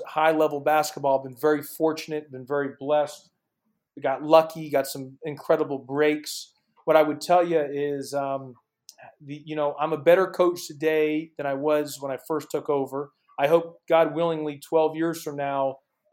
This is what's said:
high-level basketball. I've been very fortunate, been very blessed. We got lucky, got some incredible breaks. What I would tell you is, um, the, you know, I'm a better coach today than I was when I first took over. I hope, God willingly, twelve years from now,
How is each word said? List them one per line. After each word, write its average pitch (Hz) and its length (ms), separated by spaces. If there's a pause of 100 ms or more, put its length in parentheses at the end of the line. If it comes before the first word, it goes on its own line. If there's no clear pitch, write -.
high-level 156 540
basketball. 143 580
I've 135 60
been 127 160
very 151 220
fortunate, 151 680
been 131 160
very 143 320
blessed. 147 520 (680)
We - 60
got 135 200
lucky, 160 480
got 139 160
some 135 360
incredible 147 560
breaks. 147 720 (320)
What 156 120
I 156 60
would 147 180
tell 175 260
you 165 140
is, 143 520
um, 135 420 (680)
the, 147 200
you 151 120
know, 147 220
I'm 156 140
a 151 60
better 175 280
coach 180 400
today 156 680
than 143 100
I 139 80
was 147 460
when 139 100
I 127 80 (100)
first 151 220
took 147 180
over. 139 440 (260)
I 143 80
hope, 165 420
God 160 260
willingly, 156 520
twelve 156 300
years 165 260
from 143 140
now, 139 400 (360)